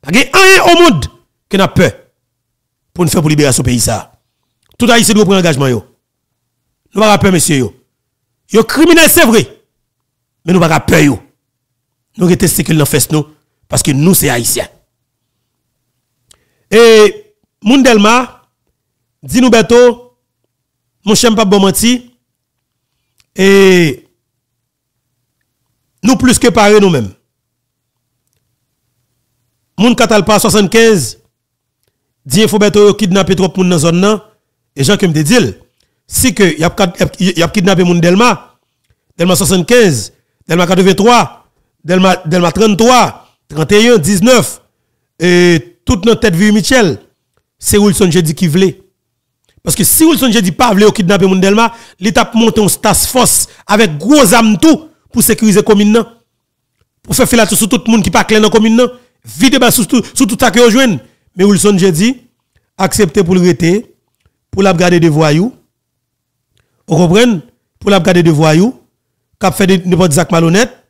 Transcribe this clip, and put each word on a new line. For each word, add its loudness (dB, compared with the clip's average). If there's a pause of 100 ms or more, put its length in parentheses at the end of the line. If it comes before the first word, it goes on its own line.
Pas -12
de -2
rien 2 (100)
au 2
monde 2 (440)
qui -4
n'a 0
peur 0 (1000)
pour -4
nous -4
faire -2
pour -2
libération 0
pays, -2
ça. -6 (680)
Tout 0
haïtien 2
doit 2
prendre 0
engagement, -2
yo. -4 (1080)
Nous -4
pas 2
peur, 0
monsieur, 0
yo. -4 (760)
Yo 2
criminel, 2
c'est 2
vrai. -2 (800)
Mais -4
nous 2
pas 0
peur, 0
yo. 0 (960)
Nous -2
restons 0
sécures -4
dans 0
fesse, -4
nous. -2 (420)
Parce -6
que -2
nous, 2
c'est -2
haïtien. -6 (2000)
Et, 2 (280)
Moundelma, 0 (760)
dis-nous, 0
Beto, 2 (880)
mon 0
cher, 0
pas -2
bon 2
menti. -2 (1200)
Et, 2 (2000)
nous 0
plus 0
que 2
pareil 4
nous-mêmes. 0 (2750)
Moun 0
Katalpa 0
soixante-quinze, 0 (1080)
dit, 0
faut -2
Beto 2
kidnapper -2
trop -2
moun 0
dans 0
zone, 0
nan. -2 (520)
Et -4
Jean 0
qui -2
me -2
dit, 0 (720)
si -2
que 0
y -4
a, -4 (460)
y -2
a -2
kidnappé 0
moun 0
Delma, 0 (600)
Delma 0
soixante-quinze, 0 (340)
Delma -2
quatre-vingt-trois, 0 (340)
Delma, 0 (100)
Delma -2
trente-trois, 0 (220)
trente -6
et 2
un, 4
dix-neuf, 0 (580)
et 0
toute -4
notre 0
tête -2
vie 2
Michel, -2 (580)
c'est -2
Wilson 2
Jeudi -2
qui -4
voulait. -2 (800)
Parce -6
que -4
si 0
Wilson 0
Jeudi -2
pas 0
voulait 4
kidnapper -2
moun 0
Delma, 0 (260)
l'État -2
monte 0
un 0
task -2
force -2 (200)
avec -2
gros 2
armes 2
tout 0 (220)
pour -4
sécuriser 0
la -2
commune. 0 (960)
Pour -10
faire 0
filature 0
sur -2
tout -2
le 0
monde 0
qui -4
pas 0
clair 0
dans 2
la 0
commune. 2 (580)
Vide 2
bas 2
sur -2
tout, -2 (100)
sur -2
tout -6
ça 0
que -2
vous 4
joignez. 0 (360)
Mais 0
Wilson 2
Jeudi -2 (500)
accepté -2
pour -2
le 2
rester, -2 (560)
pour -4
la 2
garder 0
des 2
voyous. 0 (1400)
Vous -2
comprenez? 0 (400)
Pour -6
la 2
garder 0
des 2
voyous. 0 (600)
Cap -4
fait -2
des, 0
n'importe -2
quoi -2
malhonnête. 0 (180)